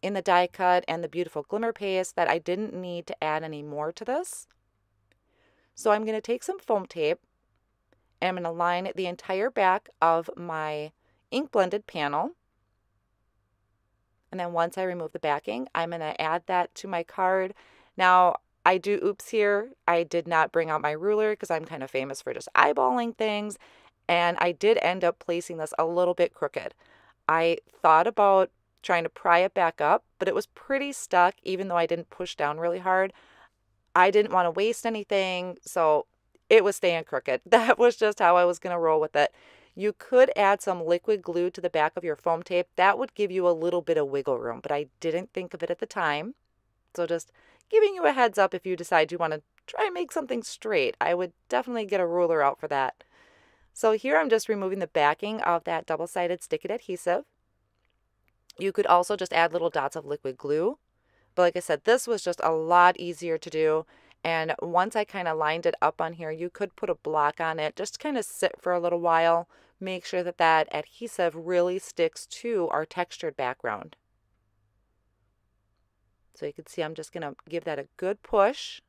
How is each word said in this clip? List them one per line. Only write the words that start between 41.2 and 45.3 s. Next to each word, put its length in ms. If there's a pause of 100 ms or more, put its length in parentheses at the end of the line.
glue 300
to 100
the 80
back 280
of 80
your 120
foam 280
tape. 320
That 200
would 180
give 180
you 160
a 20
little 320
bit 160
of 100
wiggle 300
room, 240
but 100
I 140 (140)
didn't 320